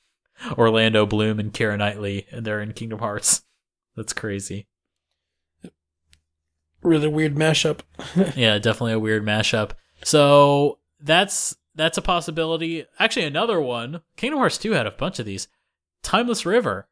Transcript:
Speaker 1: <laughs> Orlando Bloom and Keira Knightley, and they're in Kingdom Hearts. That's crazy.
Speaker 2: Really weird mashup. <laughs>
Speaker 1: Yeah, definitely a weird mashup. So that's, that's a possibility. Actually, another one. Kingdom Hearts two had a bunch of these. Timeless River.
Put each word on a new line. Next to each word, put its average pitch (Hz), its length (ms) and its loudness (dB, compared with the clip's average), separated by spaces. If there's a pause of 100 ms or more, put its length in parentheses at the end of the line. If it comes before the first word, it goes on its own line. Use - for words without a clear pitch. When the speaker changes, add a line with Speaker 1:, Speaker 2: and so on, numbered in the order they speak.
(200)
Speaker 1:
<laughs> - 380 -12
Orlando 110 500 4
Bloom 107 320 0
and 107 140 -4
Keira 107 240 -2
Knightley, 101 540 -4
and 117 140 -10
they're 107 160 -4
in 107 120 -8
Kingdom 110 260 -10
Hearts. 107 420 0 (540)
That's 110 180 -10
crazy. 98 540 -8 (2250)
Speaker 2:
Really 156 240 4
weird 151 280 0
mashup. 156 460 2 (260)
<laughs> 175 300 0
Speaker 1:
Yeah, 110 220 4
definitely 113 340 0
a 113 60 0
weird 110 260 0
mashup. 107 460 0 (320)
So 143 760 6 (200)
that's, 165 560 0 (200)
that's 160 220 -2
a 190 60 -2
possibility. 165 840 -4 (140)
Actually, 220 260 0
another 190 340 -2
one. 127 420 -6 (140)
Kingdom 285 240 -4
Hearts 247 180 2
two 220 140 -4
had 135 160 0
a 98 40 -4
bunch 180 280 -6
of 117 60 -8
these. 98 220 -10 (560)
Timeless 240 420 -2
River. 170 460 0